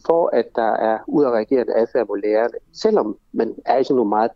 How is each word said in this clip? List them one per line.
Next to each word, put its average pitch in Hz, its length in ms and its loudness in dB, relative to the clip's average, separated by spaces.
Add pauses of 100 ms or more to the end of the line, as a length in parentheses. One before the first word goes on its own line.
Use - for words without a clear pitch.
for, 165 260 2
at 117 120 2 (100)
der 113 180 0
er 110 340 0
udadreagerende 123 720 0
adfærd 113 320 0
mod 101 140 -6
lærerne, 107 320 0 (180)
selvom 156 440 0 (160)
man 156 220 -2 (120)
er 120 120 2
i 131 60 2
sådan 135 120 0
nogle 113 120 2
meget 107 280 2